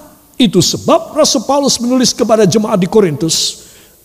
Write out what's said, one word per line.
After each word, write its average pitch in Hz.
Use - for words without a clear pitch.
Itu 190
sebab -
Rasul 285
Paulus 277
menulis 247
kepada 220
jemaat 208
di 185
Korintus, 165